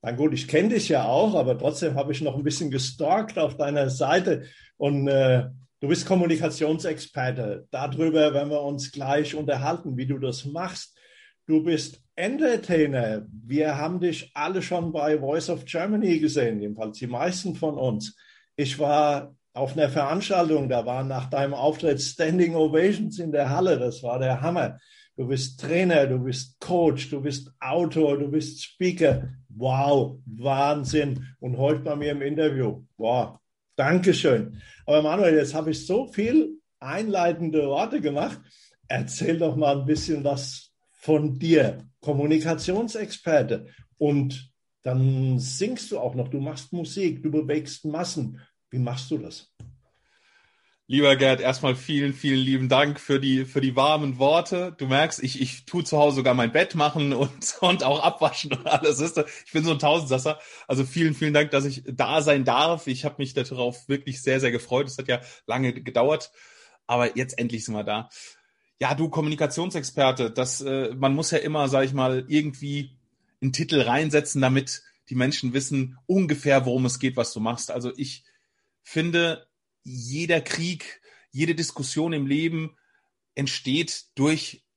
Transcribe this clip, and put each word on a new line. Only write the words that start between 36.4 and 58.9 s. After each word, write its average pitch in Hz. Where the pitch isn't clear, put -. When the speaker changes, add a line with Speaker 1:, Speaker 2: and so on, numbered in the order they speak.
Speaker 1:
einleitende 165
Worte 190
gemacht. 151
Erzähl 160
doch 160
mal 143
ein 131
bisschen 151
was -
von 151
dir. 151
Kommunikationsexperte. 160
Und 143
dann 131
singst -
du -
auch 123
noch, 127
du 139
machst 151
Musik, 165
du 156
bewegst 151
Massen. 151
Wie 123
machst 127
du 160
das? -
Speaker 2:
Lieber 139
Gerd, 131
erstmal 131
vielen, 143
vielen 135
lieben 131
Dank 143
für 139
die, 131
für 131
die 131
warmen 139
Worte. 170
Du 139
merkst, 135
ich, 131
ich -
tu 175
zu 156
Hause 147
sogar 127
mein 120
Bett 160
machen 147
und, 135
<laughs> -
und 180
auch 143
abwaschen 156
und 139
alles. 147